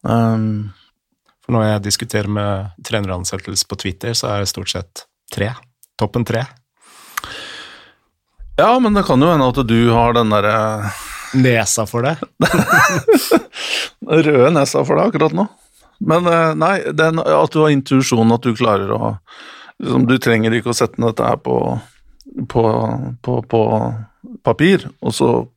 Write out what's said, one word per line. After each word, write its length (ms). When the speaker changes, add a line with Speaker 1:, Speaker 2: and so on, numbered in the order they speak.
Speaker 1:
Ehm. 640
Speaker 2:
For 160
når 140
jeg 120
diskuterer 460
med 400
treneransettelse 800
på 140
Twitter, 320
så 160
er 140
det 60
stort 200
sett 380
tre. 160
Toppen 260
tre. 200
Speaker 1:
Ja, 220
men 140
det 140
kan 140
jo 100
hende 180
at 180
du 220
har 240
den 160
der, 160
eh, 460
Speaker 2:
Nesa 540
for 160
det? 140
Speaker 1:
<laughs> 1600
Røde 500
nesa 320
for 160
det 80
akkurat 260
nå. 120
Men, 260
eh, 280
nei, 200
den, 280
at 340
du 80
har 100
intuisjonen, 640
at 80
du 120
klarer 360
å, 220
liksom, 280
du 120
trenger 340
ikke 200
å 40
sette 220
ned 140
dette 160
her 100
på, 160
på, 160
på, 160
på 140
papir, 440
og 180
så 160